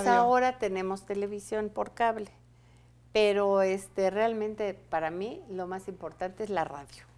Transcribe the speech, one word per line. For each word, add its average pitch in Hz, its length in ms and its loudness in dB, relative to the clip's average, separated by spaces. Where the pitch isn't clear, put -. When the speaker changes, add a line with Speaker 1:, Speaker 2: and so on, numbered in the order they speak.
Speaker 1:
radio. 247 140 6
Speaker 2:
ahora 254 400 4
tenemos 190 460 -4
televisión 208 640 -6
por 208 240 -6
cable, 220 360 -2
pero, 202 480 4
este, 190 480 0
realmente 214 640 -2
para 160 220 -2
mí 226 380 -8
lo 185 180 -6
más 185 200 -8
importante 185 560 -8
es 208 60 -8
la 175 140 -2
radio. 139 400 -12